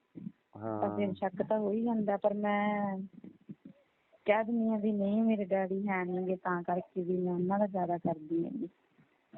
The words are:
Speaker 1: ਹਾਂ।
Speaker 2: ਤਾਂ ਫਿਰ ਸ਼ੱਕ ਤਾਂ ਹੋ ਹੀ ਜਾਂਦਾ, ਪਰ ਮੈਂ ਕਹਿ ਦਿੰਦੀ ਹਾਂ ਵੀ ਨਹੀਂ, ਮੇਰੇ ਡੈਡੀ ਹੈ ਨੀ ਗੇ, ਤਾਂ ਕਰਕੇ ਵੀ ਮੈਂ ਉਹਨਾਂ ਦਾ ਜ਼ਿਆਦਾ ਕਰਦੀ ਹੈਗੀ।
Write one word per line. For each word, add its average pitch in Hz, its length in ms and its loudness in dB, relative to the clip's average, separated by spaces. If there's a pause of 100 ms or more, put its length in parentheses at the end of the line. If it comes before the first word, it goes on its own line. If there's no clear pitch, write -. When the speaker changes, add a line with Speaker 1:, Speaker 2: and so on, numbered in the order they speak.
(580)
Speaker 1:
ਹਾਂ। 220 220 -4
Speaker 2:
ਤਾਂ 208 100 0
ਫਿਰ 208 240 -2
ਸ਼ੱਕ 190 360 -4
ਤਾਂ 220 100 2
ਹੋ 202 120 0
ਹੀ 226 120 0
ਜਾਂਦਾ, 214 340 0
ਪਰ 208 160 2
ਮੈਂ 208 640 0 (1300)
ਕਹਿ 214 180 4
ਦਿੰਦੀ 220 260 2
ਹਾਂ 220 100 2
ਵੀ 214 120 0
ਨਹੀਂ, 202 320 2
ਮੇਰੇ 220 220 2
ਡੈਡੀ 190 420 0
ਹੈ 185 180 0
ਨੀ 180 220 -2
ਗੇ, 185 80 0
ਤਾਂ 180 280 -2
ਕਰਕੇ 180 400 -2
ਵੀ 180 140 0
ਮੈਂ 180 160 2
ਉਹਨਾਂ 180 260 2
ਦਾ 208 80 2
ਜ਼ਿਆਦਾ 175 300 0
ਕਰਦੀ 165 480 -2
ਹੈਗੀ। - 240 -6 (680)